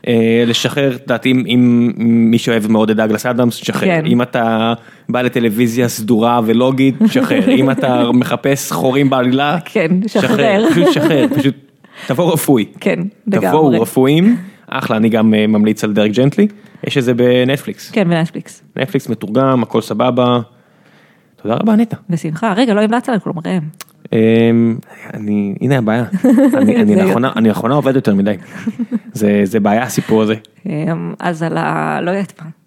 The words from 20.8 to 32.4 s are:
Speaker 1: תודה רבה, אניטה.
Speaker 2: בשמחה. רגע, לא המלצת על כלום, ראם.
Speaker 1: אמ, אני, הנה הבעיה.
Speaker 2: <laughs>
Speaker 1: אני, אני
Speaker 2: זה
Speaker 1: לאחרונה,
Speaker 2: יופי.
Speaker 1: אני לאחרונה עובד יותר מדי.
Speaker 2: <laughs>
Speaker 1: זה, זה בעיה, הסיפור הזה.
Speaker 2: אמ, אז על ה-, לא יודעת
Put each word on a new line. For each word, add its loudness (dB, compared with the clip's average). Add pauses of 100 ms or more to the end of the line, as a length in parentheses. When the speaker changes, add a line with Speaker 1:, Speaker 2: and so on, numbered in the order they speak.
Speaker 1:
תודה -4
רבה, 0
אניטה. 0 (120)
Speaker 2:
בשמחה. -4
רגע, 0
לא 2
המלצת -2
על 0
כלום, -8 (100)
ראם. -4 (520)
Speaker 1:
אמ, 2 (380)
אני, -4
הנה 0
הבעיה. 0 (280)
Speaker 2:
<laughs> 4
Speaker 1:
אני, 2
אני 4
Speaker 2:
זה 4
Speaker 1:
לאחרונה, 0
Speaker 2:
יופי. -4
Speaker 1:
אני 4
לאחרונה 0
עובד 0
יותר 2
מדי. 0 (420)
Speaker 2:
<laughs> -8
Speaker 1:
זה, 2
זה -2
בעיה, 0
הסיפור 0
הזה. 0 (300)
Speaker 2:
אמ, -6
אז -4
על -4
ה-, -4
לא -4
יודעת -6